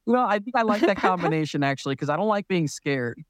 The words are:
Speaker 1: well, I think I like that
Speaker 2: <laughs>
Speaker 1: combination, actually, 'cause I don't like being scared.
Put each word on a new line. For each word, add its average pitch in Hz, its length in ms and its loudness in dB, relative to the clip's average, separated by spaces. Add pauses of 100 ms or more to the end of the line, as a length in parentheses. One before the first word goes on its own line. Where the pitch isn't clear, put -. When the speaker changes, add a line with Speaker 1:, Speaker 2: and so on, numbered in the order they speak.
Speaker 1:
well, 240 200 4
I 208 120 2
think 233 180 -6
I 233 60 4
like 214 240 2
that 196 120 2
Speaker 2:
<laughs> - 20 -10
Speaker 1:
combination, 160 640 0
actually, 139 340 -2
'cause 139 120 -4
I 147 80 0
don't 202 120 0
like 208 200 -2
being 170 200 0
scared. 135 600 -4